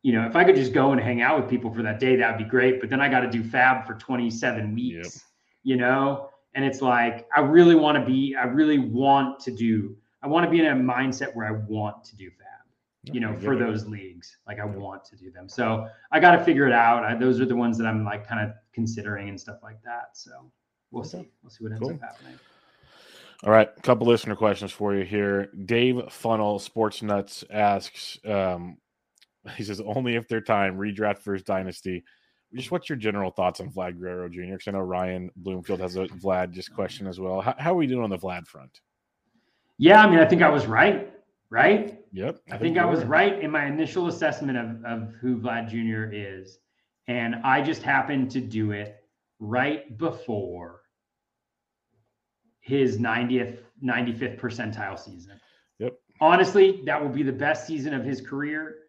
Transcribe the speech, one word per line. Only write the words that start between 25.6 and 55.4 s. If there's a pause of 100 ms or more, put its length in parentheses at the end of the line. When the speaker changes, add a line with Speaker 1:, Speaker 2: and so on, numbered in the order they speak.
Speaker 2:
Dave
Funnel
Sports
Nuts
asks,
um, (760)
he
says,
"Only
if
they're
time,
redraft
versus
dynasty." (520)
Just
what's
your
general
thoughts
on
Vlad
Guerrero
Junior?
'Cause
I
know
Ryan
Bloomfield
has
a
Vlad
just
question
as
well.
How,
how
are
we
doing
on
the
Vlad
front? (1000)
Speaker 1:
Yeah,
I
mean,
I
think
I
was
right, (380)
right? (100)
Speaker 2:
Yep, (100)
Speaker 1:
I
Speaker 2:
I
Speaker 1:
think (140)
Speaker 2:
think
Speaker 1:
I
Speaker 2:
you
Speaker 1:
was
Speaker 2:
were.
Speaker 1:
right
in
my
initial
assessment
of,
of
who
Vlad
Junior
is. (480)
And
I
just
happened
to
do
it (340)
right
before (1800)
his
ninetieth, (180)
ninety-fifth
percentile
season. (400)